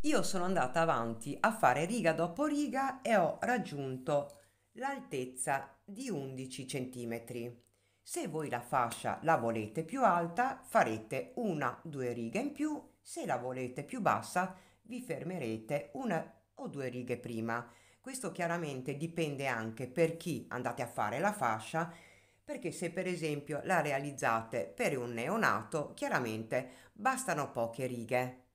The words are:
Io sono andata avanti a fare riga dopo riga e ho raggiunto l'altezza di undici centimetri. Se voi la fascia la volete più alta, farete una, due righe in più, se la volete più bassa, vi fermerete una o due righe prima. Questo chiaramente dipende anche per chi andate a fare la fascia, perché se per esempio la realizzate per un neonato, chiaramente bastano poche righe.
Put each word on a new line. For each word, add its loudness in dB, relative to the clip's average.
Io 6
sono 0
andata 4
avanti 2
a 4
fare 6
riga 4
dopo 0
riga 0
e 4
ho 4
raggiunto 0
l'altezza -2
di -8
undici -4
centimetri. -6
Se -4
voi -2
la 0
fascia 2
la 6
volete 0
più 0
alta, 4
farete 2
una, 0
due -2
righe -2
in -2
più, -4
se -8
la 2
volete -4
più -6
bassa, 2
vi -10
fermerete -4
una -2
o -10
due -4
righe -2
prima. -4
Questo -6
chiaramente -2
dipende -2
anche -2
per 2
chi -4
andate -2
a -2
fare -2
la 2
fascia, 0
perché -6
se -4
per -2
esempio -2
la 4
realizzate 0
per 0
un -2
neonato, 2
chiaramente -2
bastano 0
poche 0
righe. 0